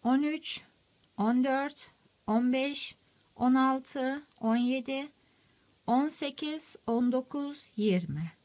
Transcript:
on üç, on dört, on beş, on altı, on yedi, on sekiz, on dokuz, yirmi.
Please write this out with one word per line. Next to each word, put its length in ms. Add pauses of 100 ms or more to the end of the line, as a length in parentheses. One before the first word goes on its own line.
on 180
üç, 380 (560)
on 280
dört, 460 (360)
on 260
beş, 440 (400)
on 180
altı, 680 (180)
on 160
yedi, 520 (800)
on 220
sekiz, 680 (100)
on 260
dokuz, 460 (180)
yirmi. 560 (120)